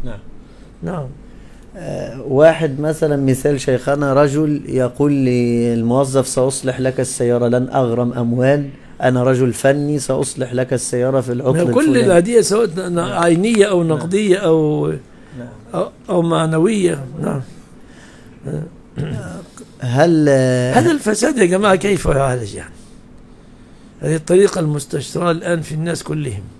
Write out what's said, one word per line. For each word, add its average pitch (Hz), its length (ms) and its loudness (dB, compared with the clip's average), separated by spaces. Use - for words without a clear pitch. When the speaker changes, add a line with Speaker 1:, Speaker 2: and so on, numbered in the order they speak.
Speaker 1:
نعم. 110 140 -8
Speaker 2:
نعم. 165 240 -8
Speaker 1:
آه، 143 460 -10
واحد 147 580 2
مثلًا، 151 360 0
مثال 135 440 0
شيخنا، 139 540 0
رجل 147 520 2
يقول 131 460 0
للموظف: 123 1120 2
"سأصلح 131 540 -2
لك 131 200 -2
السيارة، 120 480 0
لن 123 200 2
أغرم 120 440 0
أموال، 127 560 0
أنا 127 220 2
رجل 127 280 2
فني، 143 460 0
سأصلح 131 560 -4
لك 127 180 -2
السيارة 127 480 0
في 123 120 -4
العطل 135 340 0
Speaker 2:
ما 123 60 2
كل 254 80 4
Speaker 1:
الفلاني." 262 260 2
Speaker 2:
الهدية 190 340 4
سواء 208 260 2
ن-، 175 140 -6
ن-، 180 120 -4
Speaker 1:
نعم. 175 300 -2
Speaker 2:
عينية 196 420 4
أو 185 180 2
Speaker 1:
نعم. 160 160 0
Speaker 2:
نقدية 190 380 0
أو، 156 500 2
Speaker 1:
نعم. 123 100 -14
Speaker 2:
أو، 180 140 -4
أو 180 120 2
معنوية. 165 840 0
نعم. 160 180 -4
Speaker 1:
هل، 151 480 2
آه، 127 460 2
Speaker 2:
هذا 339 160 4
الفساد 269 480 0
يا 208 60 4
جماعة 190 320 2
كيف 196 300 -2
يعالج 127 480 -2
يعني؟ - 200 -16
هذه 151 140 -2
الطريقة 180 440 2
المستشرى 156 720 -4
الآن 170 300 -2
في 151 120 -10
الناس 156 300 -4
كلهم. 139 400 -6